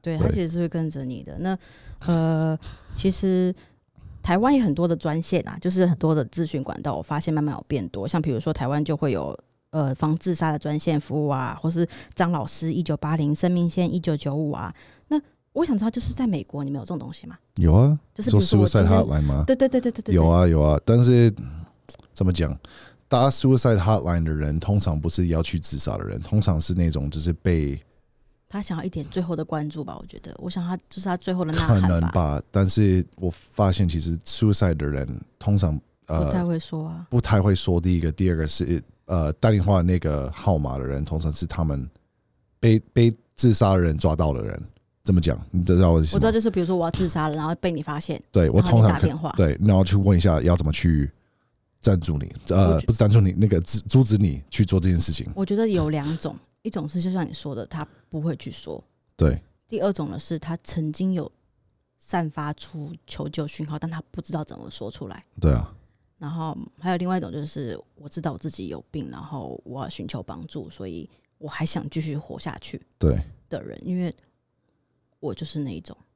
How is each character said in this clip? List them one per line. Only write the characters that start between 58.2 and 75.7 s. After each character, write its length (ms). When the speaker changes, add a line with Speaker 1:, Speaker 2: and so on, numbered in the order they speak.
Speaker 1:
会 160
去 140
说。 320
Speaker 2:
对。 240
Speaker 1:
第 140
二 120
种 180
呢， 80
是 200
他 240
曾 300
经 220
有 160
散 340
发 220
出 420
求 200
救 220
讯 180
号， 120
但 120
他 200
不 100
知 120
道 120
怎 140
么 120
说 200
出 180
来。 160
Speaker 2:
对 120
啊。 200
Speaker 1:
然 120
后 260
还 120
有 80
另 100
外 80
一 40
种 120
就 140
是， 340
我 120
知 140
道 120
我 60
自 120
己 180
有 220
病， 200
然 100
后 440
我 180
要 60
寻 180
求 160
帮 240
助， 220
所 180
以 220
我 100
还 160
想 240
继 140
续 140
活 220
下 220
去 200
Speaker 2:
对。 200
Speaker 1:
的 140
人， 200
因 160
为 160
我 160
就 120
是 140
那 140